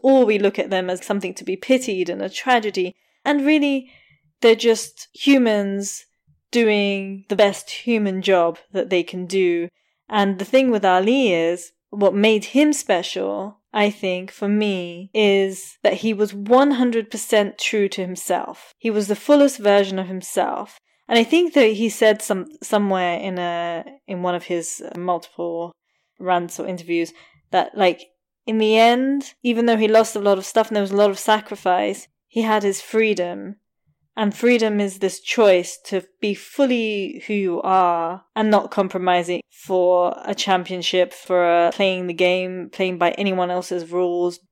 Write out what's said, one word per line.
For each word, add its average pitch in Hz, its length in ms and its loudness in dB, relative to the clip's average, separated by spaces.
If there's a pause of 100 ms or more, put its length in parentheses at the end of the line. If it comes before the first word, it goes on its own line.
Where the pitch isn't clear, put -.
or 262 220 6
we 214 140 2
look 202 200 0
at 196 120 -4
them 185 200 -2
as 180 140 -6
something 196 300 -4
to - 100 -18
be 180 120 -4
pitied 214 540 -2
and 190 120 -8
a 190 60 -6
tragedy. 202 640 -2 (300)
And 285 200 0
really, 285 460 0 (520)
they're 226 120 6
just 226 580 -2
humans 208 920 0 (440)
doing 202 800 0
the 202 80 -4
best 202 320 2
human 202 540 -2
job 170 360 2 (140)
that 180 180 -4
they 175 120 2
can 180 240 -10
do. 175 420 0 (400)
And 196 300 0
the 196 80 -8
thing 262 240 2
with 208 140 0
Ali 202 480 2
is, 170 400 -2 (180)
what 196 240 2
made 208 320 2
him 302 260 4
special, 190 840 -4 (140)
I 208 180 2
think, 190 400 -6
for - 180 -6
me, 190 640 -4
is 196 680 0
that - 120 2
he 214 200 -2
was 208 180 -2
one 240 380 2
hundred 233 400 0
percent 208 480 0
true 202 300 0
to 196 120 -8
himself. - 800 -6
He 226 120 -4
was 208 180 -2
the 208 80 -2
fullest 285 420 4
version 202 400 2
of 185 80 -6
himself. - 720 -6 (300)
And 233 100 2
I 233 60 4
think 330 300 2
that 226 180 4
he 220 160 -2
said 214 340 2
some, 190 240 -6 (160)
somewhere 190 560 0
in 185 200 -6
a, 170 460 -4 (220)
in 180 160 -8
one 180 140 -2
of 170 80 -10
his - 380 -6 (140)
multiple 170 760 -6 (480)
rants 175 400 -2
or - 80 -8
interviews 170 440 -4 (380)
that, - 260 -2
like, 180 260 0 (440)
in 220 120 -2
the 220 200 4
end, 254 640 2
even 233 240 0
though 233 100 4
he 214 120 2
lost 220 260 4
a 208 60 -6
lot 202 180 2
of 190 80 -10
stuff 220 220 0
and 214 80 -4
there 202 60 0
was 196 100 -6
a 202 40 0
lot 208 140 4
of 190 80 -6
sacrifice, 202 880 -2 (220)
he 226 140 -2
had 220 200 0
his 196 180 -2
freedom. 202 760 -2 (600)
And 208 200 -2
freedom 226 440 2
is 196 180 -4
this 185 220 -4
choice 190 640 2
to 185 180 -4 (160)
be 208 140 -2
fully 220 920 -2
who 214 60 -6
you 190 300 -2
are 175 640 0 (120)
and 214 140 0
not 202 200 2
compromising 180 680 -2 (100)
for 180 640 0 (100)
a 202 100 -6
championship, 180 800 -2
for 170 540 2
a 170 60 0
playing 185 340 -2
the 175 80 -6
game, 180 560 -2
playing 185 280 -4
by 175 140 2
anyone 185 380 -2
else's 180 400 -6
rules, 175 500 -2 (120)